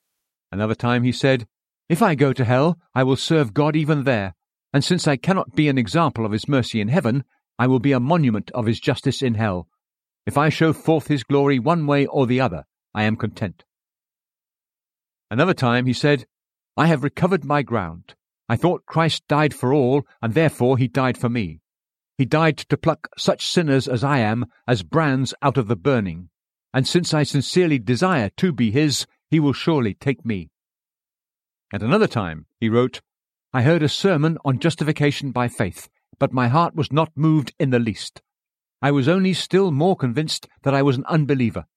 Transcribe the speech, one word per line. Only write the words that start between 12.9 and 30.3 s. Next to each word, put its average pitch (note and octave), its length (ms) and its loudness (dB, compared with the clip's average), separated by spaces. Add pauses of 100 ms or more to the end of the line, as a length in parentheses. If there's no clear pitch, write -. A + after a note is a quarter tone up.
I G#2+ 100 -2
am A2 120 0
content." G#2 480 -8 (1700)
Another D#3 240 2
time B2 320 0
he B2 80 2
said, D3 320 0 (500)
"I D3+ 120 2
have D3+ 160 2
recovered F3+ 420 0
my D3 160 0
ground. F#2 540 -6 (340)
I A#2 80 0
thought E3 280 0
Christ - 420 -2
died D3+ 260 2
for B2+ 200 -2
all, C#3 320 2 (160)
and A2+ 120 -4
therefore C3+ 440 2
he B2 100 2
died B2+ 300 -2
for B2 120 -2
me. F#2+ 320 -6 (560)
He C3+ 80 0
died D#3 320 2
to - 200 -4
pluck - 300 -2 (100)
such - 300 -2
sinners C#3 400 0
as B2+ 160 -2
I C#3 160 0
am, A2+ 260 0 (220)
as A#2 160 0
brands C3+ 580 0
out C#3 160 0
of A#2+ 100 -2
the A2+ 80 0
burning, F2+ 540 -2 (440)
and C3 140 0
since F3 260 0
I D3+ 100 2
sincerely D3+ 560 0
desire B2 580 0
to F#3 140 0
be A#2 200 0
his, C#3 340 0 (240)
he D#3+ 100 2
will C#3+ 140 2
surely B2+ 400 0
take B2+ 320 -6
me." F#2+ 240 -6 (1200)